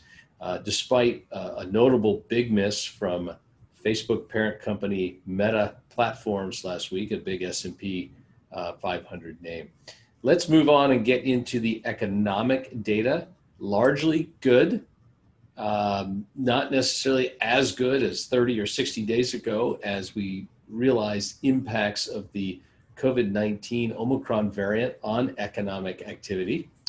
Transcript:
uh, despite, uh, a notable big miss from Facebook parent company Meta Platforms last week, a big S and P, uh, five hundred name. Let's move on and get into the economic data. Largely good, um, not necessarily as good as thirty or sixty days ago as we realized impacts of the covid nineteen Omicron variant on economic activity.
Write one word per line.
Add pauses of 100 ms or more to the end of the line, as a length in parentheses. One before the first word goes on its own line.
(420)
uh,
despite,
uh,
a
notable
big
miss
from (540)
Facebook
parent
company
Meta (140)
Platforms
last
week,
a
big
S
and
P, (400)
uh,
five
hundred
name. (540)
Let's
move
on
and
get
into
the
economic
data. (320)
Largely (100)
good, (720)
um, (100)
not
necessarily
as
good
as
thirty
or
sixty
days
ago
as
we (200)
realized
impacts
of
the (360)
covid
nineteen
Omicron
variant
on
economic
activity. (220)